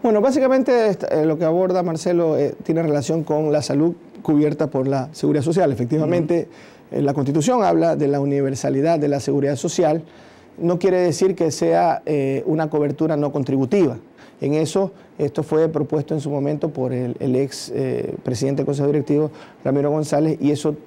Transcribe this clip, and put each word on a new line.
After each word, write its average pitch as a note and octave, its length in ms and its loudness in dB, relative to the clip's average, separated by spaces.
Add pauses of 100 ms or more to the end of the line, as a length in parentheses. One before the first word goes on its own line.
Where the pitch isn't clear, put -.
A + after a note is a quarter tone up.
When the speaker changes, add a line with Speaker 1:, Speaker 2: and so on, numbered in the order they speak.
Speaker 1:
Bueno, G#3+ 180 4
básicamente, B3+ 680 2
esta, - 180 -2
eh, D3+ 180 0
lo D#3 140 0
que E3+ 60 -2
aborda F3+ 400 2
Marcelo, E3+ 520 0
eh, C#3 280 0
tiene E3 180 0
relación D3+ 400 0
con D3+ 300 0
la D3+ 100 2
salud D#3+ 320 0 (260)
cubierta D3+ 480 2
por C3+ 200 -2
la C3+ 240 -2
Seguridad D3 320 0
Social. E3 260 2
Efectivamente, D#3 800 0 (420)
Speaker 2:
Ujú. B2 80 -4
Speaker 1:
eh, C#3+ 40 0
la C#3 120 0
Constitución D3+ 480 0
habla E3 320 2
de D3 140 0
la C#3+ 100 0
universalidad C#3 800 0
de D3 80 0
la C#3+ 140 0
Seguridad C#3 340 0
Social. D#3+ 480 0 (560)
No F3 220 0
quiere F#3+ 180 2
decir F3+ 380 2
que E3 160 0
sea, E3 520 2
eh, C3+ 420 -2
una D#3 220 0
cobertura D3+ 480 0
no D3 140 0
contributiva. C3+ 680 0 (420)
En C#3+ 140 0
eso, D#3+ 360 0 (280)
esto D3 260 -2
fue D#3+ 240 2
propuesto D3+ 460 -2
en D3+ 60 -2
su C#3 100 -6
momento D3 400 -2
por B2+ 220 -4
el, B2 280 -4
el B2+ 160 0
ex, C3+ 360 -4
eh, B2+ 400 -4 (120)
presidente C3+ 380 -2
del B2+ 40 -2
Consejo C#3+ 220 0
Directivo, D3 420 0 (340)
Ramiro C#3+ 280 0
González, D#3 480 0
y C#3+ 100 2
eso D3 240 0 (120)